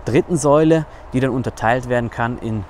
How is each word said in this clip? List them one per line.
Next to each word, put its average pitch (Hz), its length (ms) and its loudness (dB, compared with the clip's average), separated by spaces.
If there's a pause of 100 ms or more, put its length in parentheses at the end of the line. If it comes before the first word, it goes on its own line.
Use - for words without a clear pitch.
dritten 160 320 0
Säule, 151 480 4 (300)
die 127 60 0
dann 131 100 2
unterteilt 120 580 -2
werden 120 220 -2
kann 120 260 -4
in 110 340 -6